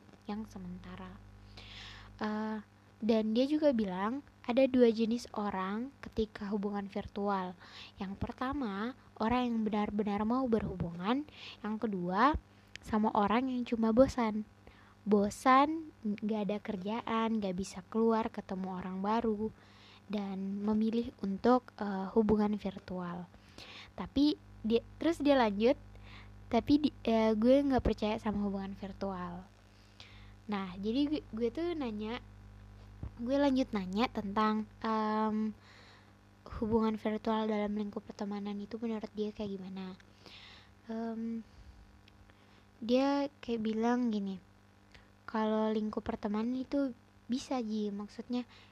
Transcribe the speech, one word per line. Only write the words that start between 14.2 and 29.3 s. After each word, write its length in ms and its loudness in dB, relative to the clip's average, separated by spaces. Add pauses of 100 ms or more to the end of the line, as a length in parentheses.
Bosan, 880 4 (320)
gak 240 0
ada 160 0
kerjaan, 800 -2
gak 160 -2
bisa 320 -8
keluar 400 2
ketemu 400 -6
orang 320 -6
baru, 480 0 (560)
dan 560 -4
memilih 560 2
untuk, 560 2
eh, 400 -4
hubungan 400 4
virtual." 720 -8 (720)
Tapi 400 2 (240)
dia, 160 4 (160)
terus 240 2
dia 160 6
lanjut, 400 6 (720)
"Tapi 320 4
di, 100 2 (120)
eh, 320 4
gue 320 6
gak 160 4
percaya 400 0
sama 240 -2
hubungan 320 -6
virtual." 640 -8 (1040)